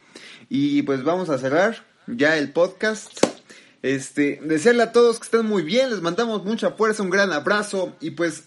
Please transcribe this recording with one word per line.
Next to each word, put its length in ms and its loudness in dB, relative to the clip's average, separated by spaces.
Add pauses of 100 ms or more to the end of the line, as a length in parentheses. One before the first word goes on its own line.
(500)
Y 320 0
pues 220 -2
vamos 260 0
a 80 0
cerrar 380 0 (300)
ya 300 2
el 160 -2
podcast. 720 -2 (580)
Este, 600 -2
desearle 400 4
a 100 0
todos 280 6
que 40 -16
estén 220 0
muy 160 0
bien, 260 2
les 140 -4
mandamos 420 -2
mucha 280 -2
fuerza, 300 0
un 60 -2
gran 240 2
abrazo, 680 -2
y 100 -8
pues 360 -4